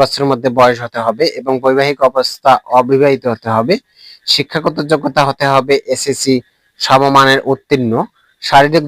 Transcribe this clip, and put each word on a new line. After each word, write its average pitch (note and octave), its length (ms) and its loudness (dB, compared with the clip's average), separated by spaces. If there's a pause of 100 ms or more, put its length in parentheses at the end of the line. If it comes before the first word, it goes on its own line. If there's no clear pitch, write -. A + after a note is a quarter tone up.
বছরের C#3 300 0
মধ্যে B2+ 180 -2
বয়স B2 360 2
হতে A#2+ 200 -10
হবে A#2 200 -2 (140)
এবং C3 140 -4 (100)
বৈবাহিক C#3 360 0 (100)
অবস্থা C3 420 -2 (280)
অবিবাহিত C3+ 440 0 (100)
হতে A2+ 220 -10
হবে। A#2 180 0 (600)
শিক্ষাগত D#3 440 -4 (140)
যোগ্যতা D3 380 -2
হতে C#3 240 -4
হবে C3+ 200 0 (200)
এসএসসি C3 420 -2 (440)
সমমানের C3+ 600 2 (120)
উত্তীর্ণ। C3 420 -2 (500)
শারীরিক D3 440 2